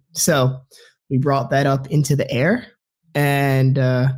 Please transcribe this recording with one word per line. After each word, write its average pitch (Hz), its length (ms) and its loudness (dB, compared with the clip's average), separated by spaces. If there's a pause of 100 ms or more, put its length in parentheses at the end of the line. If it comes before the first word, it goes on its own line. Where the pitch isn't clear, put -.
(120)
So 131 480 0 (500)
we 135 100 0
brought 135 320 -2
that 139 140 0
up 135 220 -2
into 147 300 0
the - 120 -4
air, 156 380 0 (480)
and, 139 640 2
uh, 127 400 0